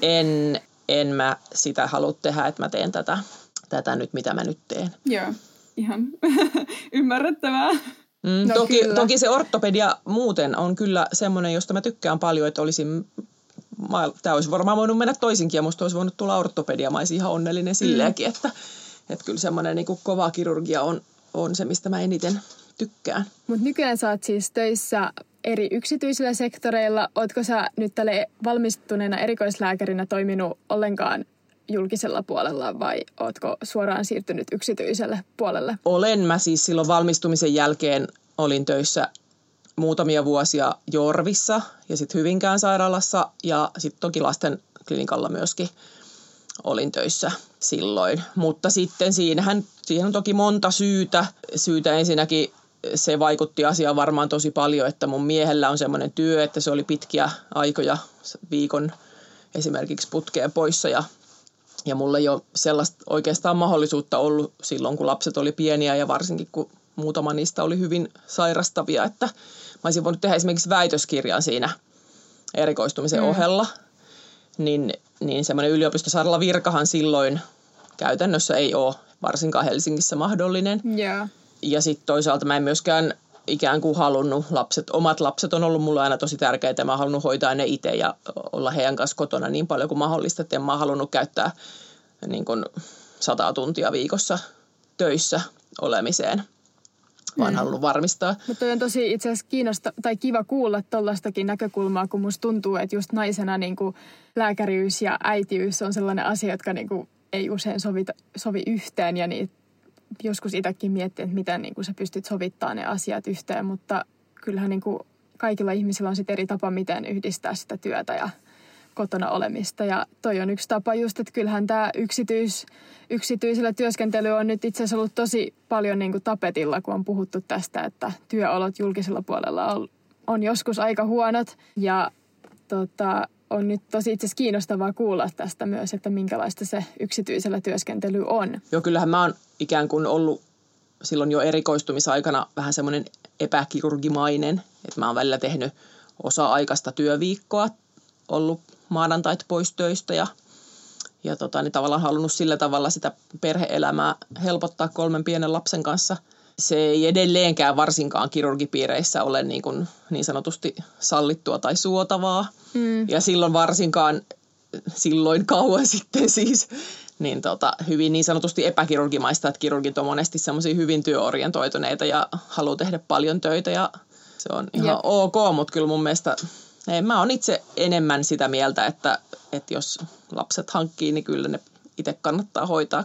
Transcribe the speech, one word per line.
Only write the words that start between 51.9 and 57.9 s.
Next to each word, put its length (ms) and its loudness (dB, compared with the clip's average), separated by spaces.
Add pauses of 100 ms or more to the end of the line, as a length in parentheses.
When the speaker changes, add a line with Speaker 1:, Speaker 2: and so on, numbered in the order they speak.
Speaker 1:
ensinnäkin 540 2 (420)
se 240 2
vaikutti 460 2
asiaan 320 4
varmaan 320 2
tosi 220 0
paljon, 380 2
että 180 -2
mun 180 -2
miehellä 460 4
on 80 0
semmoinen 340 -2
työ, 300 2
että 180 -2
se 100 0
oli 140 0
pitkiä 460 -2 (240)
aikoja 420 0 (540)